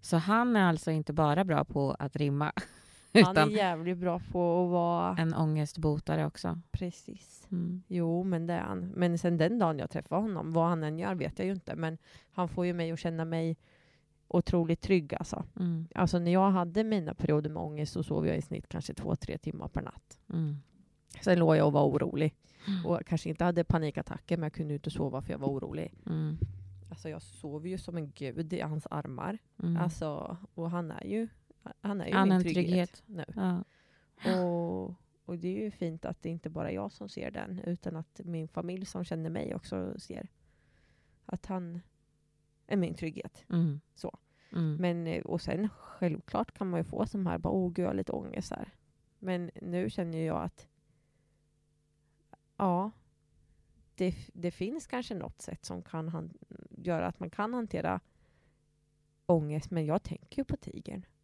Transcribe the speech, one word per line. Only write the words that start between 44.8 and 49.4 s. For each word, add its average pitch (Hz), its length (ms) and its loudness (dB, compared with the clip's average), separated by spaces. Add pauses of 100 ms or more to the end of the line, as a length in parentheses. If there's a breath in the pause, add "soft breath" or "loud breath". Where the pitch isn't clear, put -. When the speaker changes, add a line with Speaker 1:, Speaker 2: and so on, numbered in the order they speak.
Speaker 2:
eh, 160 140 -2
och - 200 -4
sen 202 280 -2
självklart - 880 -4
kan 190 120 -4
man 175 100 0
ju 165 40 0
få - 220 -2
som 196 220 -2
här, 170 100 0
bara, 170 160 -2
"Åh, 185 180 0
gud, 175 120 -2
jag 185 60 0
har - 60 -2
lite 190 160 -2
ångest - 400 -6
här." - 220 -10 (460)
Men 180 320 -4 (100)